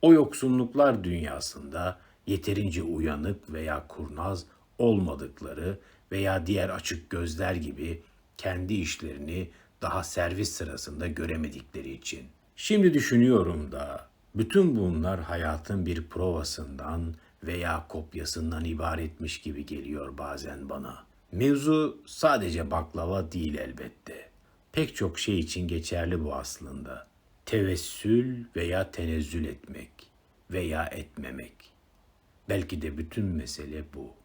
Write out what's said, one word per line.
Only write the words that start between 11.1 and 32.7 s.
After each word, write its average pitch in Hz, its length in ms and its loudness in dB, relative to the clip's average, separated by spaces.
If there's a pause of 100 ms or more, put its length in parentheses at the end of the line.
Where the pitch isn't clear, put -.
için. - 340 -12 (300)
Şimdi 196 380 6
düşünüyorum 107 760 6
da - 360 -8 (280)
bütün 156 400 6
bunlar 90 460 2
hayatın 82 640 -2
bir 82 220 -2
provasından 80 1080 -4 (280)
veya 85 460 -4
kopyasından 80 760 -4
ibaretmiş 80 760 -4
gibi 73 240 -8
geliyor 71 520 -8
bazen 69 520 -8
bana. 67 340 -10 (280)
Mevzu 143 760 4
sadece 87 680 2
baklava 85 600 -2
değil 80 260 -2
elbette. - 720 -12 (420)
Pek 160 240 0
çok 87 240 -2
şey 101 200 2
için 85 280 -2
geçerli 85 560 -2
bu 73 120 -4
aslında. 67 720 -12 (380)
Tevessül 113 1000 2 (100)
veya 90 360 -2
tenezzül 80 540 -2
etmek - 460 -12 (600)
veya 82 340 -2
etmemek. - 680 -10 (960)
Belki 90 320 0